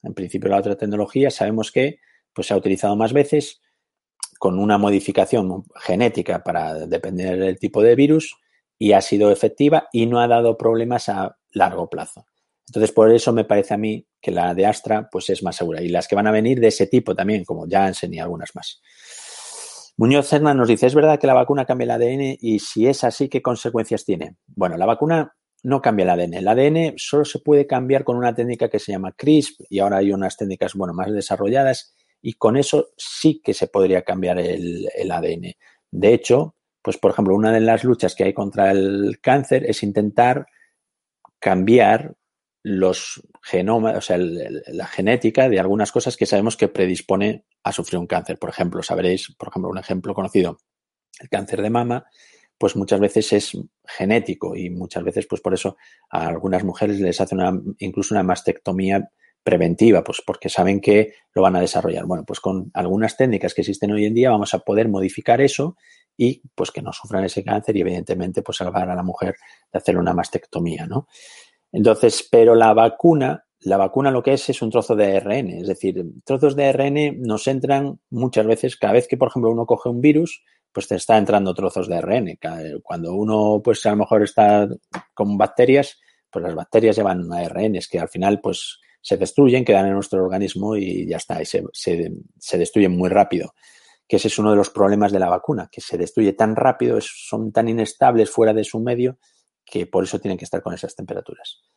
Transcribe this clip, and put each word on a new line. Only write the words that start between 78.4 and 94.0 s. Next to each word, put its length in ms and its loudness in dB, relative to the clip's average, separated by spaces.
veces, 300 0
cada 160 0
vez 160 2
que, 80 -2
por 100 2
ejemplo, 240 0
uno 140 -2
coge 240 0
un 100 -4
virus, 420 2
pues 160 -8
te 80 -2
está 220 2
entrando 360 2
trozos 360 -4
de 60 -2
A 40 -2
R 180 -2
N. 200 -6
Ca-, 240 -10
cuando 320 -8
uno, 480 0
pues, 240 0
a 60 2
lo 60 0
mejor 260 2
está 460 4
con 240 -2
bacterias, 640 2
pues 120 -6
las 120 -6
bacterias 400 2
llevan 380 -2
A 100 -4
R 220 -4
N, 120 -2
es 120 -10
que 100 -4
al 80 -6
final, 320 -2
pues, 400 -8
se 160 -2
destruyen, 480 4
quedan 220 4
en 60 0
nuestro 300 -2
organismo 540 -4
y 300 -6
ya 100 -4
está, 240 -8
y 40 -6
se, 180 -4
se, 380 -4
se 180 -6
destruyen 380 2
muy 140 0
rápido. 440 0